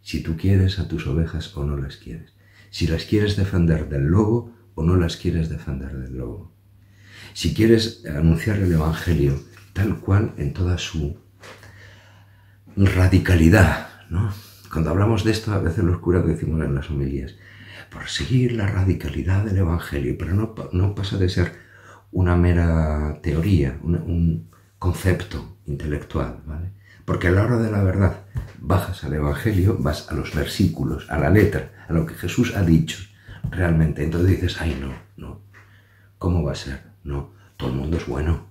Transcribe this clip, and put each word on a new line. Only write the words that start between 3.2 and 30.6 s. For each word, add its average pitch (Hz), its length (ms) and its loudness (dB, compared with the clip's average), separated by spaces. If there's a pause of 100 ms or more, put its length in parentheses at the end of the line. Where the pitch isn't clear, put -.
defender 82 520 2
del 71 160 -2
lobo 107 500 2 (220)
o 80 80 -4
no 87 100 4
las 85 220 2
quieres 82 320 -2
defender 67 480 -8
del 64 200 -10
lobo, - 380 -12 (800)
si - 200 -2
quieres 110 520 4
anunciar 82 520 2
el 92 140 2
evangelio 78 720 2 (300)
tal 95 260 0
cual 101 380 0
en 69 160 -4
toda 90 260 -2
su 76 400 -6 (1600)
radicalidad, 92 1120 6 (220)
¿no? 98 220 -2 (400)
Cuando 80 180 0
hablamos 101 340 2
de 110 80 2
esto, 104 200 -2
a 98 60 0
veces 92 240 0
los 92 160 2
curas 87 260 2
decimos 80 400 0
en 69 120 -2
las 69 120 -6
homilías, 69 460 -4 (560)
por - 160 -14
seguir 123 460 0
la 104 160 -2
radicalidad 92 760 0
del 98 120 0
evangelio, 80 600 -2
pero 82 180 -4
no 107 200 -2
pa-, - 180 -12
no 98 220 0
pasa 98 240 -4
de 92 100 2
ser - 380 -2 (440)
una 90 260 2
mera 80 880 2
teoría, 76 600 2
un, 82 140 0
un 85 540 0 (280)
concepto - 880 -2
intelectual, 71 800 -6
¿vale? 80 260 -8 (320)
Porque 82 240 0
a - 20 6
la 98 140 4
hora 117 140 2
de 113 120 0
la 101 120 0
verdad 92 420 2 (340)
bajas 90 460 -4
al 67 80 -4
evangelio, 87 680 0
vas - 320 -4
a 76 40 -6
los 69 200 -8
versículos, - 760 -2